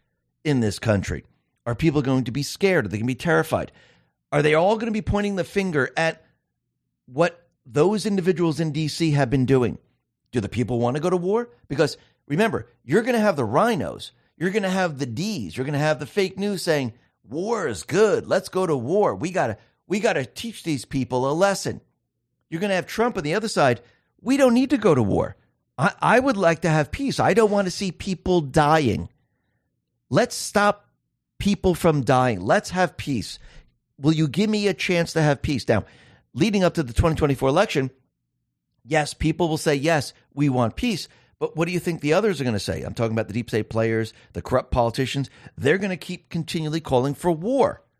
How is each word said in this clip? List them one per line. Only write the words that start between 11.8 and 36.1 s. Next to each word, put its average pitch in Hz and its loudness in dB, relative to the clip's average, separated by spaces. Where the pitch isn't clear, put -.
remember, 160 0
you're 170 2
gonna 233 2
have 208 2
the 135 0
rhinos, 120 -2
you're 175 -2
gonna 196 -2
have 185 -2
the 139 -4
D's, 123 -6
you're 127 -6
gonna 147 -4
have 151 0
the 151 -10
fake 190 -4
news 202 -4
saying, 139 0
"War 185 -6
is 107 -6
good, 180 2
let's 170 -2
go 185 -2
to 160 0
war. 143 0
We 113 -6
gotta, 139 -2
we 202 -2
gotta 170 0
teach - -12
these 147 -4
people 127 -2
a 147 0
lesson." 185 0
You're 165 -6
gonna 202 0
have 175 -2
Trump 226 -2
on 180 -4
the 151 -2
other 220 -2
side, 139 2
"We 269 2
don't 262 6
need 262 4
to 285 4
go 196 4
to 123 4
war. - 0
I, 165 0
I 185 6
would 262 2
like 165 2
to 175 0
have 156 2
peace. 262 -4
I 139 4
don't 214 4
wanna 202 0
see 190 -6
people 180 -2
dying. 143 2
Let's 220 0
stop - -2
people 185 0
from 151 2
dying. 127 2
Let's 160 0
have 180 0
peace. - -6
Will 147 2
you 156 2
give 170 0
me 208 0
a 190 2
chance 175 -2
to 160 2
have 147 2
peace?" 143 -4
Now, 107 2